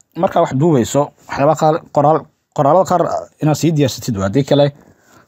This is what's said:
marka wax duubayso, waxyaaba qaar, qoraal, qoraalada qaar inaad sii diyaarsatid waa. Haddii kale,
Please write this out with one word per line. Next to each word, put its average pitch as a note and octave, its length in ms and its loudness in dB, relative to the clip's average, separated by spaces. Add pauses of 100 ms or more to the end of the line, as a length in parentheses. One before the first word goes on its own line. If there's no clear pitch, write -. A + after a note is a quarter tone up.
(160)
marka F#3 260 -2
wax E3 140 -2
duubayso, C#3 560 0 (160)
waxyaaba D3 320 0
qaar, D#3 160 2 (160)
qoraal, D3+ 280 2 (360)
qoraalada D3+ 320 2
qaar F3 140 0 (400)
inaad D3+ 160 0
sii E3+ 180 0
diyaarsatid C3 400 -2
waa. F#2+ 140 -2
Haddii C3+ 180 0
kale, C#3+ 240 2 (560)